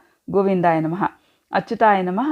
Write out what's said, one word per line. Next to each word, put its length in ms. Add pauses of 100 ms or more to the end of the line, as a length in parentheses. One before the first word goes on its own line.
(300)
గోవిందాయ 500
నమః. 220 (500)
అచ్యుతాయ 500
నమః, 300